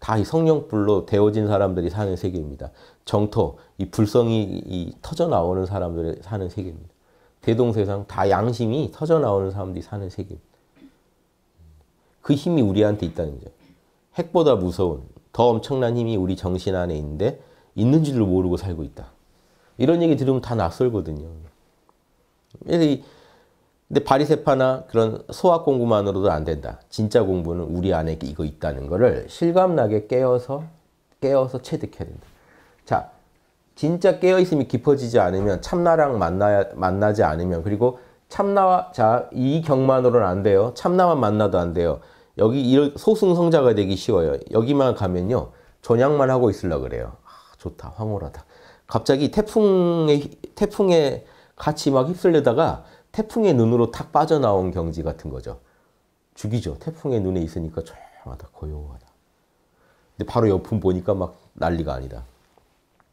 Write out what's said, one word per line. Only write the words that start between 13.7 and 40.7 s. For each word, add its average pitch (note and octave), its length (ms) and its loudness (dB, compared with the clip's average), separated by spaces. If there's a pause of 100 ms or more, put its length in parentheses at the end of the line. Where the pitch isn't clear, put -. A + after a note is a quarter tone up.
핵보다 E3 420 2
무서운, F2+ 460 -2 (300)
더 A#2 160 4
엄청난 A#2+ 480 -2
힘이 A2+ 200 -2
우리 F#2 180 -2
정신 F#2 400 -4
안에 F2 220 -2
있는데 D2+ 460 -4 (320)
있는 C3+ 280 2
줄도 C3 240 0
모르고 F2+ 300 0
살고 E2 280 -8
있다. - 280 -16 (640)
이런 E3 260 2
얘기 D#3+ 140 4
들으면 C3 240 0
다 A#2 140 -6
낯설거든요. E2+ 760 -2 (1400)
그래서 E3 200 0
이 C#3 180 -2 (880)
근데 C#3 140 0
바리새파나 C3+ 840 0
그런 A2 340 0 (100)
소학 E3+ 320 2
공부만으로도 G#2 640 2
안 D#2 140 -2
된다. D2 340 -6 (100)
진짜 G#2+ 360 0
공부는 F2 400 -2
우리 F2 280 -2
안에 D#2+ 300 -2
이거 D2+ 220 -8
있다는 D2 420 -8
거를 F2 420 0
실감나게 E3+ 800 0
깨어서, B2+ 560 0 (580)
깨어서 C3 400 0
체득해야 - 380 -8
된다. D#2+ 240 -12 (640)
자, - 260 -4 (640)
진짜 F3 460 0
깨어있음이 F3+ 480 2
깊어지지 B2 500 0
않으면, F#2+ 420 2
참나랑 D#3+ 600 2
만나야, G2 540 2
만나지 G2+ 500 2
않으면, E2 400 -2
그리고 G#2+ 340 0 (300)
참나와, G3 640 0
자, A#2+ 400 2
이 C3+ 280 0
경만으로는 C3 640 4
안 F#2+ 200 0
돼요. G#2 300 4